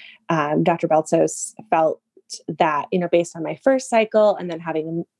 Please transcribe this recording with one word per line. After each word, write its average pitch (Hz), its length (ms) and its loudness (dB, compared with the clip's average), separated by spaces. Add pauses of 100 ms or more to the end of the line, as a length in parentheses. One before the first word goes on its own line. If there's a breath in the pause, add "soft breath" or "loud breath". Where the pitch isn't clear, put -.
(300 loud breath)
um, 156 320 0
Doctor 165 260 0
Beltsos 160 640 0 (160)
felt 165 320 2 (480)
that, 151 440 -2
you 185 60 0
know, 175 140 -2
based 170 240 0
on 170 60 -8
my 156 200 -8
first 262 280 0
cycle 214 460 2
and 175 140 -8
then 160 80 -8
having, 165 460 -4 (160)